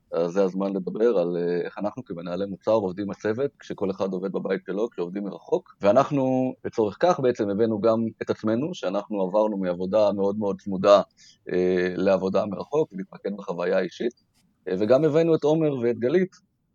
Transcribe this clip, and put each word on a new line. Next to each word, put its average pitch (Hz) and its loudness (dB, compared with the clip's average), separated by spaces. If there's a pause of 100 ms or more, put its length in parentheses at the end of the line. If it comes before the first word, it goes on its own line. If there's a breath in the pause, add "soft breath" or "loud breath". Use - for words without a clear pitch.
(120)
אז 85 0
זה 98 4
הזמן 95 0
לדבר 98 0
על, 87 0
אה, 87 0
איך 95 -10
אנחנו 104 -8
כמנהלי 90 -8
מוצר 101 -4
עובדים 101 0
עם 98 -6
הצוות, 113 -4
כשכל 95 -6
אחד 95 -4
עובד 95 -4
בבית 95 -4
שלו, 104 -4
כשעובדים 92 -8
מרחוק. 98 -6
ואנחנו, 131 2 (120)
לצורך 104 -2
כך, 175 2
בעצם 123 0
הבאנו 107 0
גם 113 2 (160)
את - -8
עצמנו, 117 -2
שאנחנו 101 -4
עברנו 104 0
מעבודה 95 0
מאוד 101 0
מאוד 98 -4
צמודה, 98 6 (500 soft breath)
אה, 90 2
לעבודה 95 2
מרחוק, 101 -4
ולהתמקד 95 -10
בחוויה 90 -2
האישית, - -4 (540)
אה, 90 -2
וגם 127 4
הבאנו 160 4
את 139 -2
עומר 151 2
ואת 117 0
גלית, 170 0 (400)